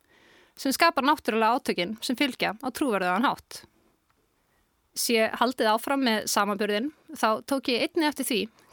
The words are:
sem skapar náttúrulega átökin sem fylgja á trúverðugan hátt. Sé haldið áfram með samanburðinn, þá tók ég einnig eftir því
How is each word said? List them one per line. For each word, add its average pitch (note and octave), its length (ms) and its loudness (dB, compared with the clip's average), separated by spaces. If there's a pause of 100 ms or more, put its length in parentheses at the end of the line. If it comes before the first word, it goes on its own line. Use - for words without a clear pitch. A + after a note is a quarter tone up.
(580)
sem C4+ 160 -2
skapar E4+ 320 4
náttúrulega A3+ 480 2
átökin G3+ 480 -2
sem B3 160 -4
fylgja A#3 420 -2
á C4 140 -8
trúverðugan G3 560 0
hátt. - 320 -8 (1300)
Sé A3 320 2 (140)
haldið A#3+ 320 2
áfram C4+ 340 0
með A3 240 0
samanburðinn, G#3 600 0 (260)
þá A3 320 0
tók C4+ 220 0
ég A#3 160 0
einnig D4+ 240 0
eftir - 160 -6
því G#3+ 140 0 (320)